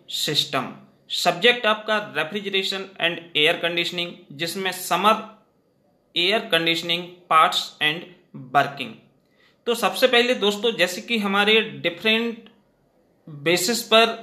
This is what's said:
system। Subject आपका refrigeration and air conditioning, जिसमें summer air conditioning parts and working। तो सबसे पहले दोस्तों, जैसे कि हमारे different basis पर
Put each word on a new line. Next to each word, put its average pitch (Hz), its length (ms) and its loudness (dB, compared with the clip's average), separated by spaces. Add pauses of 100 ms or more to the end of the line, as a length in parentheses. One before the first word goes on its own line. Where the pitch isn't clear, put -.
system। 139 600 -2 (420)
Subject 214 560 2
आपका 214 300 0 (180)
refrigeration 190 680 -4 (180)
and 170 220 -2 (140)
air 151 260 4
conditioning, 170 480 -4 (220)
जिसमें 170 400 -4
summer 196 500 2 (920)
air 190 260 2 (120)
conditioning 165 520 0 (280)
parts 165 300 4 (200)
and 151 220 -2 (520)
working। 135 360 0 (760)
तो 240 80 0
सबसे 226 320 2
पहले 240 280 4
दोस्तों, 208 380 0
जैसे 180 280 0
कि 233 180 -4
हमारे 202 420 4 (200)
different 220 720 -2 (760)
basis 170 560 0
पर 226 380 4